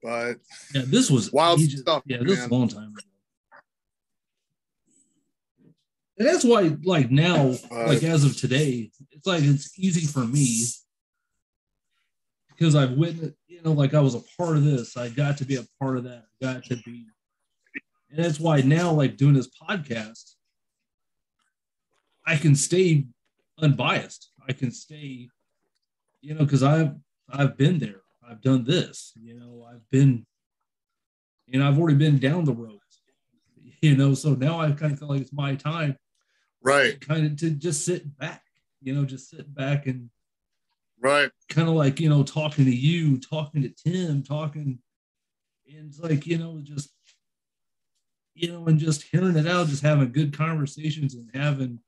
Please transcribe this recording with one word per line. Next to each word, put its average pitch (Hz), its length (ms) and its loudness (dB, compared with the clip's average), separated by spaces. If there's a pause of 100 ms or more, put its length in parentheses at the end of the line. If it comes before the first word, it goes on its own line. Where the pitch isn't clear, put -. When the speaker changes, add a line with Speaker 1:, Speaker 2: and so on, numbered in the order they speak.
Speaker 1:
But 120 340 -6 (340)
Speaker 2:
Yeah, 135 140 -2
this 226 240 2
was 123 240 2
Speaker 1:
wild 165 260 4
Speaker 2:
ages, 143 220 2
Speaker 1:
stuff, 151 240 -2
Speaker 2:
yeah, 127 140 -6
this 123 80 -2 (100)
Speaker 1:
man. - 0 -
Speaker 2:
is 123 80 -6
a 117 80 -2
long 123 140 2
time 107 220 -8
ago. 104 120 -20 (3250)
And 220 100 2
that's 330 180 2
why, 202 380 4
like, 160 280 2
now, 143 440 4 (160)
Speaker 1:
Uh, 117 160 -4
Speaker 2:
like, 143 160 2
as 160 200 2
of 131 140 2
today, 127 540 -2 (200)
it's - 140 -14
like, 175 180 0
it's 143 360 0
easy 175 260 -2
for 139 200 -4
me 117 400 0 (1800)
because 165 260 2
I've 135 160 2
witnessed, 160 420 -4 (140)
you 175 160 -20
know, 160 100 0
like, 147 220 2
I 151 40 6
was 135 160 2
a 117 60 -8 (160)
part 170 180 -2
of 147 80 2
this. 135 320 -2
I 123 140 -8
got 143 300 -2
to 139 60 -6
be 135 120 -4
a 117 80 -10 (140)
part 131 180 -4
of 123 80 -8
that. 123 200 -18 (160)
I 131 120 -6
got 127 120 -14
to 127 100 -8 (100)
be, 120 220 -18 (1040)
and 160 120 -4
that's 160 160 -2
why 156 220 2
now, 160 320 2
like, 147 240 0
doing 143 160 6
this 131 160 2
podcast, 117 880 -10 (1900)
I 160 120 0
can 147 180 6
stay 160 520 2 (520)
unbiased. 143 680 -2 (180)
I 131 60 -6
can 120 180 -6
stay, 135 580 -18 (920)
you 151 140 -12
know, 156 100 2
'cause 139 180 2
I've, 151 300 2 (340)
I've 135 300 -2
been 165 220 2
there. 101 220 -10 (260)
I've 113 140 -20
done 131 220 2
this, - 480 -4 (100)
you 117 160 -20
know, 120 320 -20
I've 120 220 -20
been, 131 340 4 (1300)
and 131 100 2
I've 139 140 4
already 160 200 4
been 147 200 4
down 147 280 0
the 135 100 0
road, 113 240 -16 (1040)
you 151 140 6
know, 135 200 4
so 147 180 0
now 147 260 -2
I 151 120 0
kinda 147 260 -4
feel 147 120 -16
like 139 120 -2
it's 131 120 -12
my 139 220 -4
time 151 400 -6 (640)
Speaker 1:
Right. 135 400 2
Speaker 2:
kinda 151 360 -2
to 165 160 -2
just 156 340 -4
sit 156 320 -6
back, - 260 -12 (380)
you 135 140 -6
know, 143 100 0
just 131 240 -12
sit 147 240 -20
back 143 320 -4
and 127 240 -8 (920)
Speaker 1:
Right. 139 320 2 (180)
Speaker 2:
kinda 165 200 0
like, 147 300 2
you 160 100 2
know, 147 140 4
talking 151 420 0
to 127 100 2
you, 147 440 0
talking 151 420 -8
to 120 80 -4
Tim, 165 540 -4
talking, 147 580 -8 (840)
and 151 220 -20
it's 139 100 -20
like, 156 260 -2
you 165 140 -2
know, 165 240 -12
just, 147 260 -14 (1400)
you 170 180 -8
know, 170 140 -12
and 160 140 4
just 156 240 -4
hearing 180 340 0
it 156 80 0
out, 175 220 0
just 143 160 -4
having 143 280 2
good 143 240 -2
conversations 151 800 -6
and 117 220 -20
having 135 520 -4